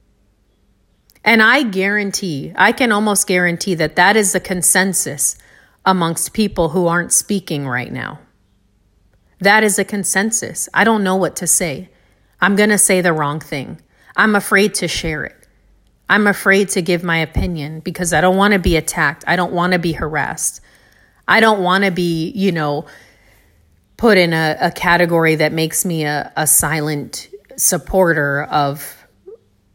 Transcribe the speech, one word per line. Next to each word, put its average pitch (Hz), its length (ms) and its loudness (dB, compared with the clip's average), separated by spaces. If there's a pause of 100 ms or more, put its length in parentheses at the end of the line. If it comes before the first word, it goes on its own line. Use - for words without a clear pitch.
(1300)
And 220 160 6
I 254 220 4
guarantee, 190 920 -4
I 208 180 4
can 233 180 0
almost 208 360 0
guarantee 180 480 0
that 156 200 -2
that 196 220 6
is 202 160 2
the 185 60 0
consensus 180 960 -2 (480)
amongst 170 480 0
people 196 360 0
who 175 180 0
aren't 170 260 -2
speaking 180 520 -4
right 123 260 -6
now. 123 280 -10 (1200)
That 208 240 4
is 202 160 0
a 196 60 -2
consensus. - 880 -4
"I 190 100 2
don't 220 200 2
know 185 120 0
what 190 220 -2
to 175 100 -6
say. 170 420 -2 (520)
I'm 190 160 2
gonna 208 200 4
say 185 220 4
the 175 140 2
wrong 151 260 -4
thing. 143 400 -10 (380)
I'm 208 180 4
afraid 202 400 2
to 180 120 -4
share 156 360 -6
it. - 120 -14 (760)
I'm 208 180 2
afraid 196 420 2
to 190 120 -2
give 170 200 0
my 170 180 -2
opinion 160 600 -4
because 175 320 -6
I 156 80 2
don't 185 160 4
wanna 202 240 4
be 165 160 2
attacked. 151 500 -2
I 170 120 0
don't 175 160 -2
wanna 180 260 0
be 165 140 -2
harassed. - 680 -6 (640)
I 208 140 4
don't 214 240 4
wanna 190 260 2
be, 170 460 -2
you 196 160 0
know, 151 340 -4 (1120)
put 214 220 4
in 170 160 2
a, 160 260 0
a 170 120 0
category 170 640 2
that 156 180 0
makes 160 320 -2
me 165 180 -4
a, 147 320 -4
a 156 100 -2
silent 147 840 -2 (260)
supporter 151 880 0
of, 147 640 -4 (680)